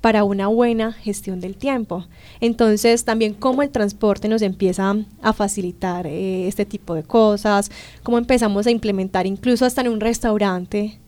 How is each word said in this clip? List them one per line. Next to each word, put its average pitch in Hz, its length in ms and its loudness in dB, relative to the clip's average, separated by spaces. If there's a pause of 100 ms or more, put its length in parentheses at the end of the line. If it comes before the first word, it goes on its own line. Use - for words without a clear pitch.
para 214 240 4
una 196 220 0
buena 226 460 2
gestión 196 480 -6
del 190 180 -10
tiempo. 226 480 -4 (340)
Entonces, 233 640 4
también 220 300 0
cómo 262 260 0
el 285 80 2
transporte 208 600 0
nos 220 120 2
empieza 190 560 0 (240)
a 220 140 0
facilitar, 180 720 -4
eh, 185 420 -4
este 202 160 -2
tipo 196 300 -8
de 170 80 -4
cosas, 208 680 2 (320)
cómo 240 140 0
empezamos 233 500 2
a 240 40 2
implementar 190 560 -2
incluso 240 400 0
hasta 247 160 -2
en 240 60 0
un 220 120 -2
restaurante 208 1080 -2